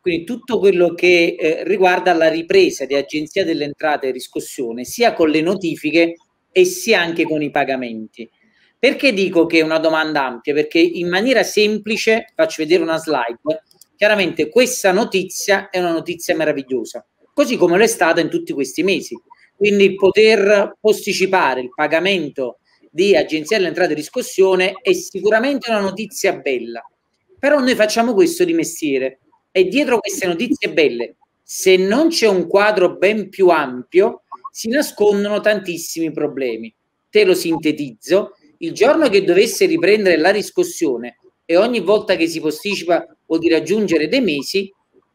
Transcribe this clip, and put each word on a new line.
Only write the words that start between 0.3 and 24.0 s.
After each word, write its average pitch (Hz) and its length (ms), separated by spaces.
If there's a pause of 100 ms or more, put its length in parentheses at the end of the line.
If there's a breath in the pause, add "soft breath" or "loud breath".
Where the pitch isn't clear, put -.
quello 175 340
che, 175 420
eh, 160 280
riguarda 180 500
la 160 140
ripresa 170 560
di 131 100
Agenzia 151 500
delle 160 200
Entrate 143 440
e 127 40
riscossione, 127 720
sia 233 280
con 170 160
le 156 120
notifiche 165 720 (380)
e 185 120
sia 185 360
anche 170 240
con 156 180
i 143 80
pagamenti. 123 800 (480)
Perché 269 340
dico 170 340
che 165 120
è 156 40
una 156 160
domanda 156 460
ampia? 123 300
Perché 151 240
in 175 300
maniera 208 340
semplice, 214 920
faccio 160 260
vedere 165 220
una 160 140
slide, 147 640 (320)
chiaramente 202 540
questa 233 420
notizia 196 800
è 185 100
una 175 100
notizia 165 460
meravigliosa, 131 680 (300)
così 254 220
come 175 200
lo 208 60
è 226 60
stata 170 320
in 151 100
tutti 170 220
questi 139 320
mesi. 165 360 (360 soft breath)
Quindi 202 280
il 185 100
poter 202 840
posticipare 185 800
il 123 120
pagamento 151 880 (320 soft breath)
di 180 260
Agenzia 156 400
delle 175 120
Entrate 165 240
e - 20
riscossione 185 880